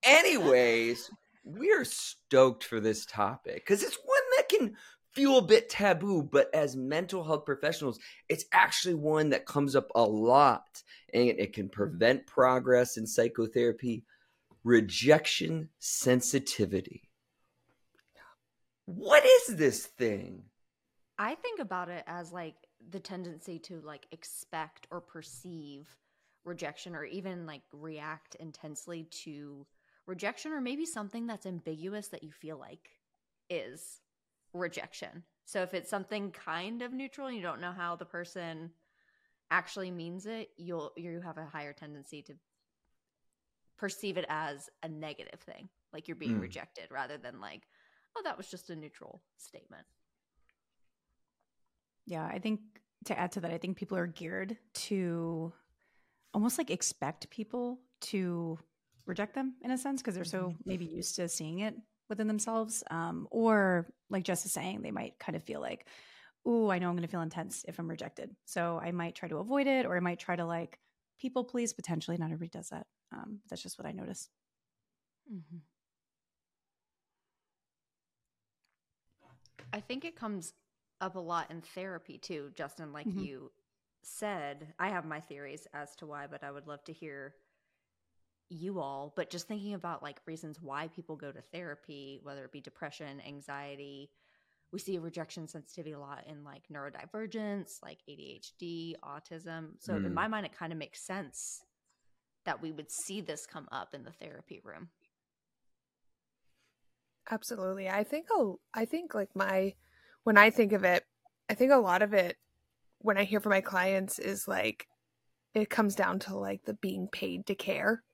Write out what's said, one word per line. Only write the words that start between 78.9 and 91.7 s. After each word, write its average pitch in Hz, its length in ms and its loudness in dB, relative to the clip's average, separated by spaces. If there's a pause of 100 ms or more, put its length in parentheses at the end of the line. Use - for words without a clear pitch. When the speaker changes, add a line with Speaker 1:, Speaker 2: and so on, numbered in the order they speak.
Speaker 2:
I 208 80 -8
think 262 240 -10
it 330 120 -12
comes 208 360 -8 (480)
up 185 160 -6
a 185 40 -8
lot 170 300 -4
in 165 120 -14
therapy 180 560 -12
too, 147 360 -12
Justin, 151 380 -12
like 151 140 -10
Speaker 3:
Mm-hmm. 190 140 -4
Speaker 2:
you 135 320 -12 (500)
said. 156 760 -10
I 185 120 -2
have 175 160 -6
my 156 140 -8
theories 143 520 -16
as 147 240 -12
to 160 100 -18
why, 143 200 -12
but 143 180 -16
I 143 60 -10
would 143 160 -16
love 143 180 -16
to 165 80 -16
hear 143 420 -14 (1160)
you 180 300 -8
all. 139 340 -8
But 175 140 -4
just 175 180 -10
thinking 208 280 -8
about, 170 280 -8
like, 143 220 -14
reasons 160 380 -14
why 147 260 -8
people 165 280 -14
go 143 140 -12
to - 120 -18
therapy, 147 800 -14